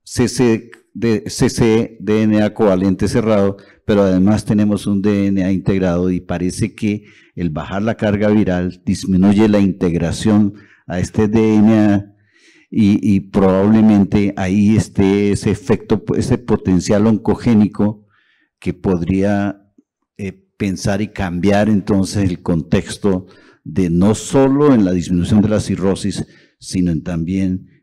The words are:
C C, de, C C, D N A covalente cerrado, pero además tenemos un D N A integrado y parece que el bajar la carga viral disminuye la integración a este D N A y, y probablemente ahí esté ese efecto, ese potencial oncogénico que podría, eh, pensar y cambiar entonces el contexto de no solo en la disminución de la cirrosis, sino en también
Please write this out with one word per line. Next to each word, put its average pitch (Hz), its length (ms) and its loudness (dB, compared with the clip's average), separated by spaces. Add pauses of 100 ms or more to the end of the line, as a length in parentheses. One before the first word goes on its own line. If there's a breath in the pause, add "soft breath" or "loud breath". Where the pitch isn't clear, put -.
C - 220 -2
C, 113 440 0 (240)
de, 107 320 -2
C - 240 -2
C, 113 500 0
D 107 220 0
N 107 180 2
A 104 140 0
covalente 98 540 2
cerrado, 101 500 0 (260 loud breath)
pero 101 200 2
además 95 420 2
tenemos 104 400 0
un 101 160 -2
D 101 240 0
N 98 180 -2
A 95 80 0
integrado 92 580 -2
y 90 100 -4
parece 90 540 -6
que 104 300 -6 (300 soft breath)
el 87 160 -4
bajar 78 320 -8
la 110 140 -4
carga 104 340 0
viral 90 540 0
disminuye 98 640 2
la 104 120 2
integración 98 960 0 (340 loud breath)
a 87 100 -6
este 104 300 -2
D 110 260 2
N 107 180 4
A 104 420 0 (540 soft breath)
y, 104 460 0
y 98 60 2
probablemente 101 1160 2
ahí 101 400 2
esté 101 540 0
ese 101 220 -2
efecto, - 500 -2 (140)
ese 131 200 -2
potencial 101 720 0
oncogénico 107 1000 0 (500)
que 87 160 -6
podría, 95 880 -2 (540)
eh, 98 160 -10 (240)
pensar 101 440 -4
y 107 80 -6
cambiar 98 600 0
entonces 98 600 0
el 87 140 -6
contexto 92 840 -2 (360 soft breath)
de 92 260 -2
no 92 280 2
solo 139 580 2
en 110 100 4
la 92 60 0
disminución 87 500 0
de 104 80 0
la 104 120 0
cirrosis, 95 680 -4 (320 soft breath)
sino 90 320 -2
en 80 140 -4
también 92 640 -6 (140 soft breath)